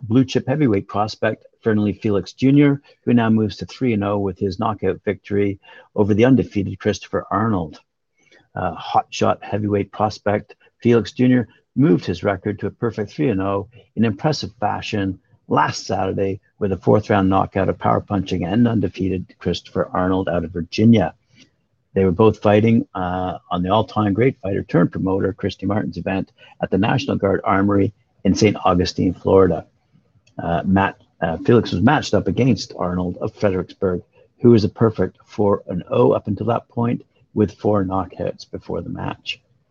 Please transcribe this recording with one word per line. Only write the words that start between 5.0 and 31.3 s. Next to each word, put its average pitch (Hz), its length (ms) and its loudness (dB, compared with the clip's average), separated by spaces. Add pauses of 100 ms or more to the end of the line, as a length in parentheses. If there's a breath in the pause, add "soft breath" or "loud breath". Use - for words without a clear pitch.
victory 101 560 -2 (360 loud breath)
over 104 180 2
the 107 120 4
undefeated 95 520 2
Christopher - 540 -4
Arnold. 95 480 -2 (720 soft breath)
Uh, 90 220 -6
hotshot - 680 -2
heavyweight 101 500 -2
prospect 104 640 -4 (240 soft breath)
Felix 117 360 2
Junior 127 340 2 (280 soft breath)
moved 151 300 2
his 87 180 -4
record 101 360 -2
to 104 80 -6
a 95 40 -6
perfect 107 380 -6
three 151 200 -2
and 95 120 -2
oh 98 280 -4 (260 soft breath)
in 110 100 2
impressive 131 540 -2
fashion 101 600 -4 (280)
last 139 380 -2
Saturday 95 540 -4 (180)
with 101 140 -2
a 95 60 -2
fourth 110 340 2
round 98 180 4
knockout 95 400 0
of 90 80 -4
power 110 240 0
punching 90 440 -4
and 113 220 2
undefeated 95 680 -4
Christopher - 560 -4
Arnold 92 340 0
out 85 160 -2
of 80 60 -8
Virginia. 92 640 2 (800 soft breath)
They 98 100 2
were 95 80 2
both 107 300 4
fighting, 110 540 4
uh, 92 420 -6 (140)
on 90 100 -2
the 92 80 -2
all-time 107 440 0
great 120 280 0
fighter 98 220 -4
turned - 280 0
promoter 95 420 -2
Christy - 340 -8
Martin's 101 300 -4
event 92 340 -4 (320 soft breath)
at - 80 -6
the 95 80 2
National 117 360 0
Guard 98 280 0
Armory 101 500 0 (300)
in 95 100 2
Saint - 320 2
Augustine, 90 480 0
Florida. 95 540 2 (760)
Uh, 85 240 -2
Matt, 98 340 0 (220)
uh, 82 160 -2